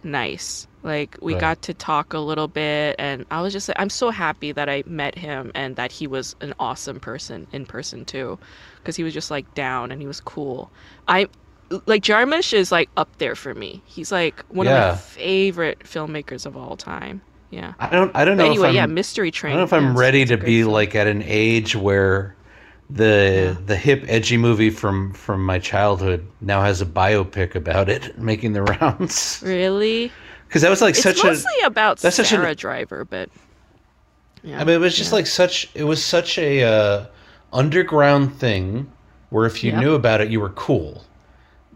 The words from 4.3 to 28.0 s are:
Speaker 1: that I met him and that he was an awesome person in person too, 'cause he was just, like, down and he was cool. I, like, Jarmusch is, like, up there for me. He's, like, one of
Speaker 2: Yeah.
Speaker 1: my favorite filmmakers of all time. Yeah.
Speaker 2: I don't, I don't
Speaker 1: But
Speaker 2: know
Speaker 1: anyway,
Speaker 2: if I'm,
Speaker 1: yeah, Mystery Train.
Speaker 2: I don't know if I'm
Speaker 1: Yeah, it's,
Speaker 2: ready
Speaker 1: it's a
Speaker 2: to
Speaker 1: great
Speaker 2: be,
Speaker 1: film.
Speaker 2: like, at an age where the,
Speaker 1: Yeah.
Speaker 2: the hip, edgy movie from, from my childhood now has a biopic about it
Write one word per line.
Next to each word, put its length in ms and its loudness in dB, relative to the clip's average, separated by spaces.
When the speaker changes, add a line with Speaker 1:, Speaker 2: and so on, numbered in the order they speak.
Speaker 1:
that 160 -6
I 180 -4
met 300 -8
him 380 -10
and 220 -8
that 160 -8
he 140 -10
was 360 -8
an 180 -12
awesome 400 -8
person 520 -14
in 120 -12
person 400 -14
too, 340 -10
'cause 120 -8
he 60 -6
was 120 -6
just, 160 -10
like, 240 -8
down 360 -6
and 120 -14
he 40 -12
was 140 -14
cool. 500 -10
I, 180 2
like, 160 4
Jarmusch 500 2
is, 180 2
like, 280 2
up 100 -2
there 160 -4
for 200 -12
me. 320 -14
He's, 260 -12
like, 380 -2
one 160 -2
of 60 4
Speaker 2:
Yeah. 180 4
Speaker 1:
my 60 -2
favorite 880 -2
filmmakers 600 -10
of 120 -14
all 200 -12
time. 460 -12
Yeah. 300 -12
Speaker 2:
I 80 -4
don't, 260 4
I 120 4
don't 100 4
Speaker 1:
But 80 4
Speaker 2:
know 60 6
Speaker 1:
anyway, 180 4
Speaker 2:
if 20 4
I'm, 40 4
Speaker 1:
yeah, 120 4
Mystery 440 -2
Train. 220 -6
Speaker 2:
I 40 0
don't 40 2
know 40 2
if 80 -2
I'm 120 6
Speaker 1:
Yeah, 80 4
it's, 80 4
Speaker 2:
ready 220 6
Speaker 1:
it's 100 2
a 20 6
Speaker 2:
to 60 2
Speaker 1:
great 60 -6
Speaker 2:
be, 160 6
Speaker 1:
film. 100 2
Speaker 2:
like, 220 2
at 120 4
an 180 2
age 520 2
where 580 2
the, 640 6
Speaker 1:
Yeah. 80 -10
Speaker 2:
the 120 0
hip, 300 2
edgy 300 2
movie 320 4
from, 460 -2
from 320 -4
my 120 0
childhood 680 0
now 180 0
has 220 0
a 40 -2
biopic 680 0
about 340 0
it 300 -4